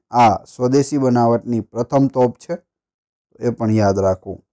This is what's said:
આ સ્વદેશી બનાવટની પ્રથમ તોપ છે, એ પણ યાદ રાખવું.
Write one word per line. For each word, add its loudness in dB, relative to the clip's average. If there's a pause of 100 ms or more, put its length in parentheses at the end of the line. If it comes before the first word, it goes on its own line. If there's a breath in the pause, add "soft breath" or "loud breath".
આ 2
સ્વદેશી -2
બનાવટની 0
પ્રથમ -2
તોપ 0
છે, -10 (800)
એ -2
પણ -4
યાદ 0
રાખવું. -6